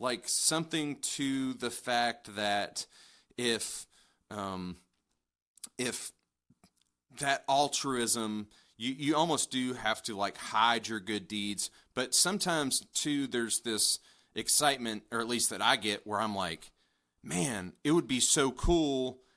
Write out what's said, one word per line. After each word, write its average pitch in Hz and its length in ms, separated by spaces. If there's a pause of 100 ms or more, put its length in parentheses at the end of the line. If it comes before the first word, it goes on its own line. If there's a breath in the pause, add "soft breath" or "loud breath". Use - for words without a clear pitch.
like, 120 260
something 160 760
to 135 520
the 117 160
fact 120 640
that 101 500 (540 soft breath)
if, 117 480 (420 soft breath)
um, 95 480 (1040)
if 123 320 (1080)
that 139 280
altruism, 120 1000 (280 soft breath)
you, 120 220
you 151 160
almost 156 380
do 127 220
have 110 300
to, 110 120
like, 98 200
hide 113 520
your 110 100
good 98 300
deeds. 104 420 (240 soft breath)
But 127 180
sometimes, 170 680 (120)
too, 143 360
there's 117 320
this - 400 (340 soft breath)
excitement, 117 800
or 117 80
at 113 80
least 120 220
that 101 120
I 120 140
get, 104 320
where 104 120
I'm 107 140
like, 87 380 (500)
"Man, 117 500 (120)
it 147 80
would 160 160
be 127 120
so 139 300
cool 135 720 (160 soft breath)